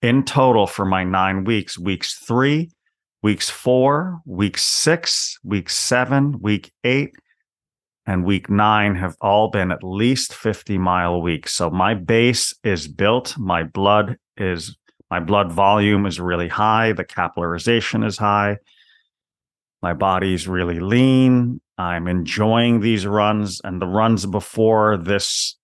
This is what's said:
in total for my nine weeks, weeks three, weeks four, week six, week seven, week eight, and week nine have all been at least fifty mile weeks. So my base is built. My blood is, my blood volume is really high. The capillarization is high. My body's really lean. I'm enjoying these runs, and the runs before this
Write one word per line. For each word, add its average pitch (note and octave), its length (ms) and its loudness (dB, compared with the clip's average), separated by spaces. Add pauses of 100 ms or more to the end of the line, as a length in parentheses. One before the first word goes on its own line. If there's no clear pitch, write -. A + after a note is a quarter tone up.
in B2+ 220 4
total B2 440 4
for - 180 -4
my F#2 200 0
nine F#2+ 400 0
weeks, G#2+ 340 -4
weeks F2+ 360 -6
three, C#3+ 540 0 (540)
weeks G#2+ 260 0
four, C#3+ 760 0
week G2 320 -4
six, - 880 -2
week - 260 -4
seven, C3 720 0
week G#2 300 -2 (120)
eight, C3 300 -2 (920)
and F#2 200 -2
week F#2+ 240 -2
nine G#2 460 2
have F2+ 260 -6
all G#2+ 280 2
been F#2 220 -2
at D#2+ 120 -8
least A2 500 -2
fifty G#2 440 -4
mile F2+ 440 0
weeks. E2 320 -4
So F2 160 -2
my F#2 240 0
base A2+ 600 0 (100)
is E2+ 260 -2
built. G#2+ 480 -2
My F2+ 260 -2
blood G2+ 540 0 (180)
is, F2+ 420 -6 (320)
my F2 120 -2
blood G2 280 2
volume G2+ 560 4
is F2 140 -6
really F2 300 -2
high. A2 420 2
The F2+ 140 -4
capillarization F2 1000 -2
is G#2 120 -4
high. G2+ 400 0 (1200)
My F2 120 -2
body's F#2 520 0
really F2 360 -4
lean. B2+ 800 4 (160)
I'm F2 320 -4
enjoying A2 720 2
these G#2 240 0
runs, G#2 580 0
and F#2 180 -6
the F#2+ 60 -4
runs G#2 380 2
before G#2+ 720 2
this F#2+ 680 -4